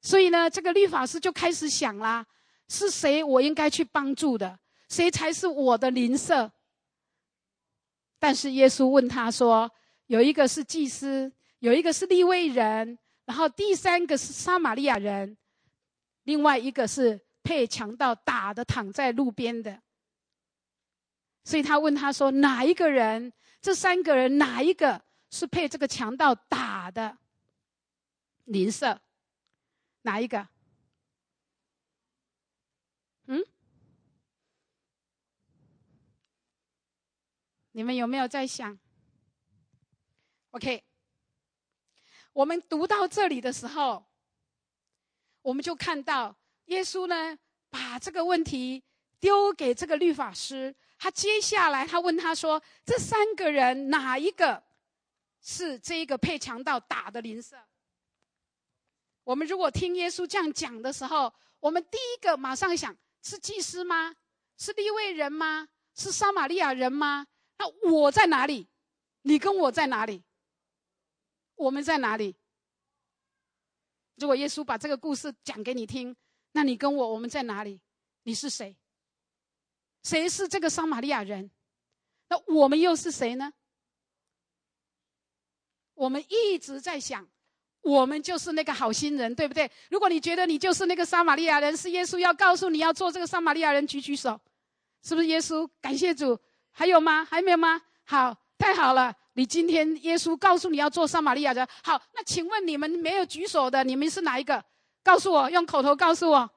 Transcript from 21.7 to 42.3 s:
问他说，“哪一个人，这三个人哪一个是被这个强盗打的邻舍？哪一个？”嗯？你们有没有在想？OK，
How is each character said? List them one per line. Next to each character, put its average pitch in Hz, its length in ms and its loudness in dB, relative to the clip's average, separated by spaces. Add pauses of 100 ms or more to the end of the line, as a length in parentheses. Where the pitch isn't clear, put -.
问 302 160 4
他 277 180 -2
说 277 180 2 (120)
，“哪 262 220 4
一 339 100 6
个 330 160 4
人， 233 420 0 (280)
这 392 140 0
三 359 280 2
个 294 120 4
人 262 240 4
哪 254 240 2
一 349 120 4
个 254 280 0 (280)
是 - 160 -6
被 320 220 -2
这 294 100 -8
个 285 80 -2
强 240 300 -6
盗 269 180 4
打 202 560 -6
的 214 260 -8 (1300)
邻 196 260 0
舍？ 226 300 -2 (1000)
哪 214 180 -4
一 240 80 -4
个？” 202 180 -8 (2750)
嗯？ 277 180 -6 (4000)
你 220 100 -10
们 240 120 -4
有 240 120 -4
没 254 100 -6
有 262 100 -2
在 269 200 -6
想？ 208 320 -14 (1700)
OK， 247 320 -8 (1500)